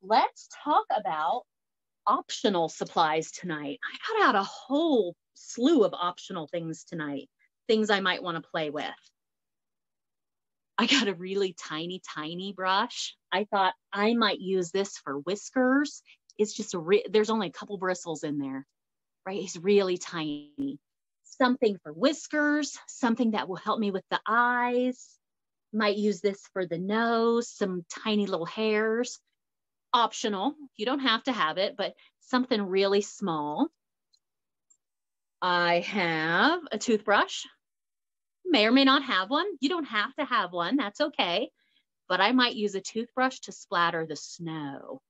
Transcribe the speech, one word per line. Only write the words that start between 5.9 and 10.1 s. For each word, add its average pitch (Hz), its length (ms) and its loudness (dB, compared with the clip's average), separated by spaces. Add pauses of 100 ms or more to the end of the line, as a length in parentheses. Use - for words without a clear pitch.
optional 175 540 -6
things 165 380 -8
tonight, 147 440 -8 (380)
things 220 220 2
I 202 100 4
might 185 240 0
wanna 165 180 -6
play 160 280 -6
with. 139 260 -8 (1800)